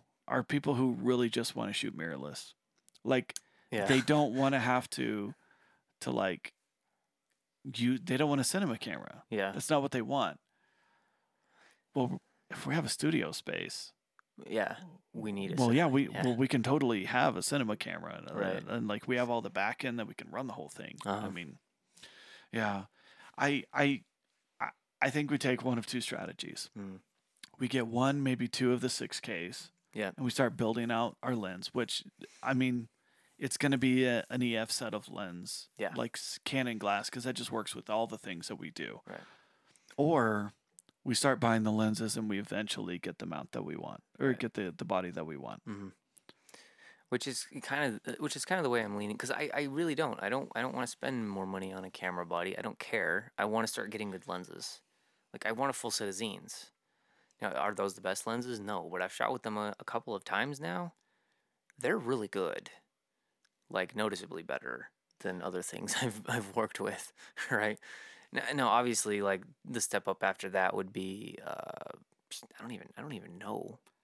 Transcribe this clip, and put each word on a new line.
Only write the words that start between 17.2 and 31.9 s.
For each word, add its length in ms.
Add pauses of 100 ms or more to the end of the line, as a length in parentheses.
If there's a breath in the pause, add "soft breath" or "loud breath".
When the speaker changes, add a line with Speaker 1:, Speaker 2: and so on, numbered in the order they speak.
Speaker 1:
a 60
cinema 340
camera, 400 (100)
and, 100
Speaker 2:
Right. 200
Speaker 1:
and, 120
and, 200
like, 180
we 100
have 140
all 120
the 80
back 340
end 140
that 100
we 60
can 160
run 180
the 60
whole 160
thing. 260 (100)
I 40
Speaker 2:
Uh-huh. 200
Speaker 1:
mean, 280 (920 loud breath)
yeah, 360 (520 loud breath)
I, 340
I, 300 (580)
I, 100 (300)
I 100
think 200
we 80
take 260
one 140
of 80
two 140
strategies. 760
Speaker 2:
Mm. 240 (580)
Speaker 1:
We 100
get 180
one, 360
maybe 260
two 240
of 80
the 80
six 320
Ks. 500 (240)
Speaker 2:
Yeah. 220
Speaker 1:
And 80
we 60
start 260
building 340
out 320
our 140
lens, 380
which, 280 (400)